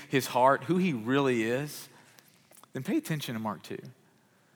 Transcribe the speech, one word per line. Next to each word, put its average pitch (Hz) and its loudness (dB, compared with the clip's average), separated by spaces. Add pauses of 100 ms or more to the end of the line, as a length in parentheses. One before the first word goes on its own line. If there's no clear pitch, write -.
his 139 2
heart, 131 4
who 165 2
he 180 2
really 123 2
is, 135 -4 (840)
then 131 -6
pay 233 -2
attention 143 -4
to 110 -6
Mark 107 -6
two. - -10 (760)